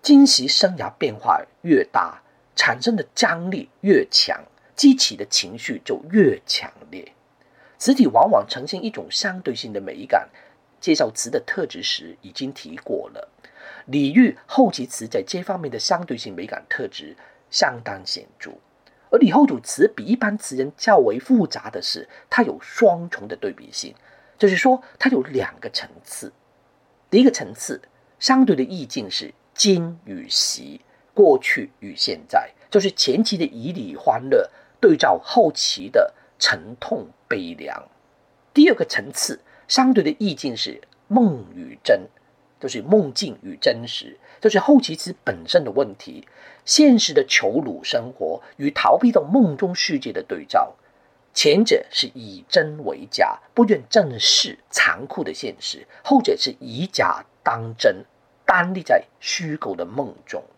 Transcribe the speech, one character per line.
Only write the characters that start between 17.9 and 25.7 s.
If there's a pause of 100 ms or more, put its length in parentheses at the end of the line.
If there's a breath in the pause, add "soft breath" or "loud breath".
显 (120)
著。 (600 soft breath)
而
李
后
主
词
比
一
般
词
人
较
为
复
杂
的
是， (220 soft breath)
他
有
双
重
的
对
比
性， (420 soft breath)
就
是
说 (160 loud breath)
他
有
两
个